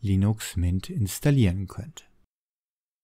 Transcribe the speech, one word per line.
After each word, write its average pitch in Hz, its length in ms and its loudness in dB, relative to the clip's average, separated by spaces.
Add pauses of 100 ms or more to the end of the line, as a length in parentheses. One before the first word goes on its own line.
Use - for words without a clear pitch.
Linux 98 560 0
Mint 87 320 0
installieren 107 760 0
könnt. - 420 -16 (960)